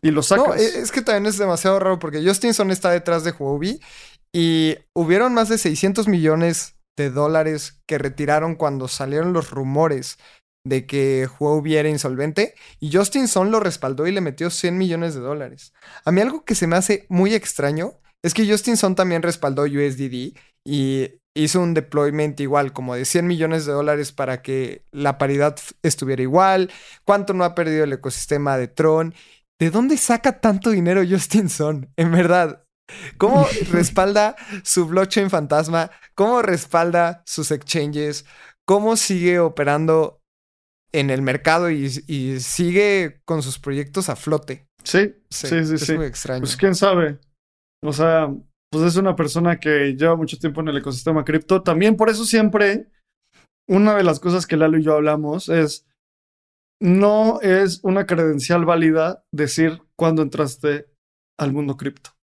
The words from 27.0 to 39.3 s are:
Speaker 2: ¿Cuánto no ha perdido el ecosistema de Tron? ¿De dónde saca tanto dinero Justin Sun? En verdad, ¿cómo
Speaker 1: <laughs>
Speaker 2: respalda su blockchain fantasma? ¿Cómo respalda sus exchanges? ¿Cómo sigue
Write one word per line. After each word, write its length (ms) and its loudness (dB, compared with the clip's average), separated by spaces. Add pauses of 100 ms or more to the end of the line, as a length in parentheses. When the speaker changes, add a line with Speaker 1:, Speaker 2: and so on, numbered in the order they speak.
Speaker 2:
¿Cuánto 280 2
no 120 2
ha 100 0
perdido 300 0
el 80 -2
ecosistema 680 -4
de 80 -2
Tron? 480 0 (460)
¿De 100 2
dónde 260 2
saca 440 0
tanto 300 2
dinero 380 2
Justin 400 2
Sun? 480 -4
En 140 0
verdad, 540 2 (540)
¿cómo 280 6 (120)
Speaker 1:
<laughs> 120 -4
Speaker 2:
respalda 640 2 (300)
su 220 0
blockchain 440 0
fantasma? 600 0 (240)
¿Cómo 260 2
respalda 840 0
sus 280 -6
exchanges? 720 -4 (420)
¿Cómo 300 4
sigue 420 2